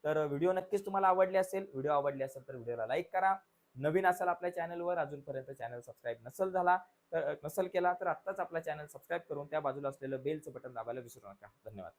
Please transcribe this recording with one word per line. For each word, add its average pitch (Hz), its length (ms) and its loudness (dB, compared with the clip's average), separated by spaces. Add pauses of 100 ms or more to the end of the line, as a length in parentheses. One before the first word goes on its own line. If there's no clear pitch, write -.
तर 151 220 2
व्हिडिओ 151 260 2
नक्कीच 190 340 0
तुम्हाला 190 220 4
आवडले 185 300 6
असेल. 190 340 0
व्हिडिओ 139 200 0
आवडले 139 320 2
असेल, 131 240 -10
तर 135 60 -10
व्हिडिओला 117 320 -4
लाईक 147 260 -2
करा. 190 220 4 (420)
नवीन 160 300 4
असाल 180 220 4
आपल्या 175 260 0
चॅनलवर, 175 440 -2
अजूनपर्यंत 139 540 -4
चॅनल 120 280 -10
सबस्क्राईब 117 460 -8
नसेल 190 240 -2
झाला, 180 260 4 (360)
तर, 151 220 0 (100)
नसेल 180 240 -2
केला, 180 320 2
तर 190 60 -2
आत्ताच 185 340 -4
आपला 165 200 -2
चॅनल 151 260 -6
सबस्क्राईब 170 420 -6
करून 143 180 -6
त्या 151 140 -2
बाजूला 143 280 -2
असलेलं 135 340 -4
बेलचं 151 300 -4
बटन 127 220 -12
दाबायला 117 260 -6
विसरू 120 280 -16
नका. 101 200 -20 (180)
धन्यवाद. 98 320 -12